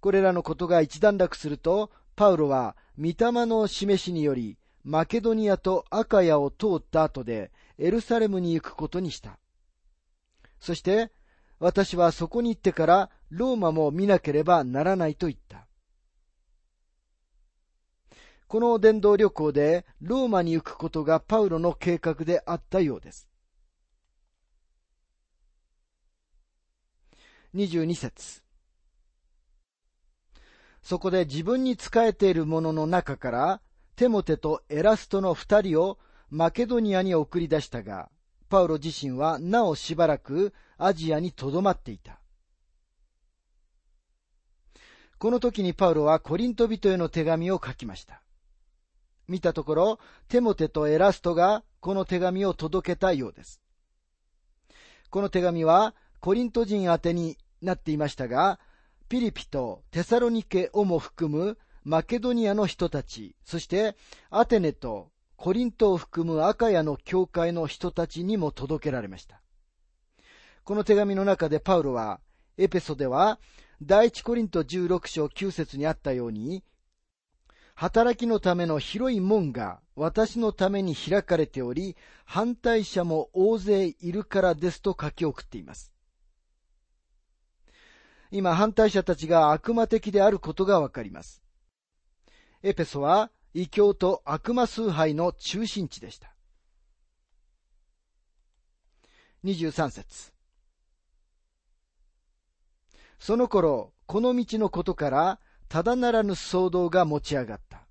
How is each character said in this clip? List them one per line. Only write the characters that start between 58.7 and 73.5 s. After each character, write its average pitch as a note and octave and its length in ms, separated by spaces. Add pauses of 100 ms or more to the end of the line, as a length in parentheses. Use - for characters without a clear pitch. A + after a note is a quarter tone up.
ピ B3 120
リ A#3 120
ピ - 160
と B2 340 (100)
テ E3+ 100
サ A#3 180
ロ A#3+ 80
ニ A3+ 140
ケ F#3 320
を G#3 100
も F3 140
含 D3+ 360
む F#3+ 220 (280)
マ D#3+ 180
ケ A#3+ 160
ド A#3+ 160
ニ A3+ 160
ア G3+ 40
の G#3 120
人 E3+ 240
た C#3 120
ち、 - 320 (120)
そ E3 120
し - 80
て G3+ 300 (320)
ア A3+ 160
テ A3+ 160
ネ D#3 140
と G#2 360 (260)
コ F3+ 160
リ A#3 120
ン A#3 80
ト G#3 200
を F3+ 40
含 E3 280
む D#3+ 200
ア G#3 100
カ A3+ 160
ヤ E3 140
の D3 120
教 F#3 300
会 E3+ 260
の E3+ 140
人 - 240
た E3+ 160
ち E3+ 160
に G3+ 140
も D#3 160
届 C#3+ 320
け D3+ 80
ら B2 100
れ G2+ 60
ま F#2 100
し - 80
た。 - 160 (1200)
こ G3+ 140
の G#3+ 80
手 G#3+ 100
紙 G3+ 220
の G3 80
中 F#3 240
で D3+ 100
パ F#3 200
ウ D#3+ 40
ロ C#3 100
は、 A2 280 (360)
エ F#3 120
ペ F#3 100
ソ D#3 160
で C3+ 140
は F3+ 320 (420)